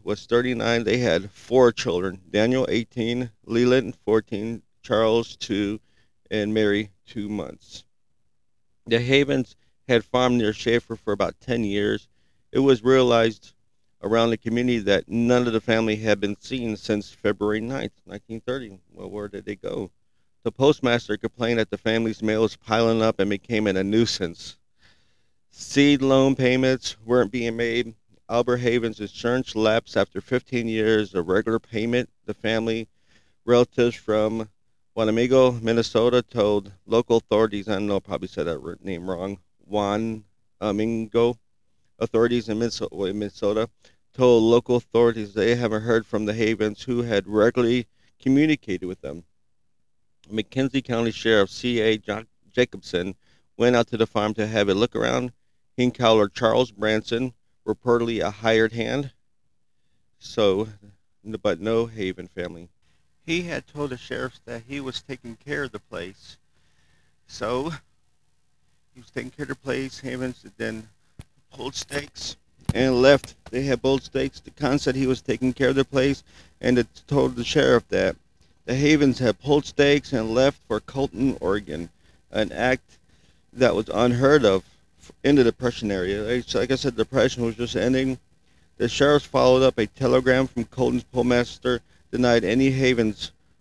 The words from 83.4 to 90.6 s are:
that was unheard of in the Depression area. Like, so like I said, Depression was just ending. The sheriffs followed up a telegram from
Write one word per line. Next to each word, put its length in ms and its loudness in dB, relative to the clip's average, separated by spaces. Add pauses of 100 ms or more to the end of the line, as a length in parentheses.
that 200 2
was 140 -4
unheard 560 4
of 220 4 (580)
in 120 4
the 80 6
Depression 480 0
area. 320 -4
Like, 240 -4
so 120 -4
like 120 -2
I 40 2
said, 200 -4
Depression 500 0
was 100 -4
just 200 -6
ending. 420 0 (600)
The 120 -2
sheriffs 360 2
followed 380 4
up 140 2
a 100 0
telegram 600 2
from 180 -6